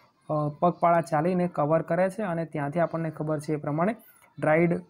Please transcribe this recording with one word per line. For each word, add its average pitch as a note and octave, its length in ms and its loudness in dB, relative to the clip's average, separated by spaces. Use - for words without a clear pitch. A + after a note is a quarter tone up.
અ, D3+ 200 -2
પગપાળા E3+ 520 2
ચાલીને F3 480 0
કવર D#3+ 340 0
કરે F3 280 0
છે. G3 120 -8
અને E3 220 -4
ત્યાંથી D3 360 -4
આપણને E3 300 -2
ખબર D#3 300 -4
છે D#3 120 -6
એ D3+ 40 -2
પ્રમાણે D3+ 400 -2
ડ્રાઈડ E3 520 4